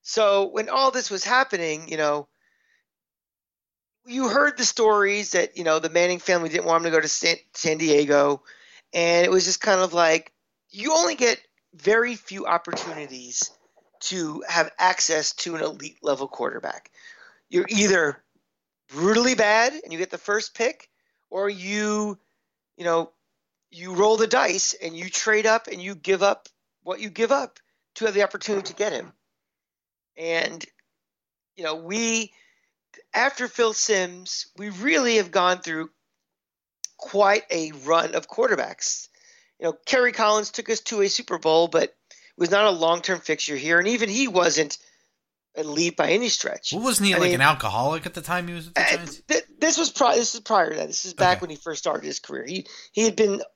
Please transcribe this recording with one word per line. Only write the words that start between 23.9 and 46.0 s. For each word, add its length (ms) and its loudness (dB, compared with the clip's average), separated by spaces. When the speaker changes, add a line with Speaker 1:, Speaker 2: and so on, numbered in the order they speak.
Speaker 1:
roll 220 4
the 120 2
dice 520 0
and 160 -10
you 120 -10
trade 380 0
up 200 2
and 160 -12
you 140 -10
give 260 0
up 260 0
what 160 -8
you 100 -10
give 220 0
up 260 -2
to 80 -6
have 100 0
the 80 4
opportunity 460 -4
to 60 -14
get 180 -2
him. 200 -10
And, 480 -4
you 80 -14
know, 100 -4
we, 580 -4
after 360 0
Phil 240 0
Simms, 760 -2
we 140 -12
really 460 0
have 160 0
gone 260 2
through 320 -8
quite 540 2
a 220 -4
run 300 2
of 140 -4
quarterbacks. 800 -2
You 60 -4
know, 60 0
Kerry 260 2
Collins 380 2
took 180 -10
us 120 -2
to 200 -4
a 80 4
Super 300 -4
Bowl, 300 4
but 260 0
was 140 0
not 160 4
a 40 6
long-term 500 0
fixture 360 -4
here, 220 2
and 80 2
even 220 0
he 180 0
wasn't 520 2
elite 420 -2
by 140 0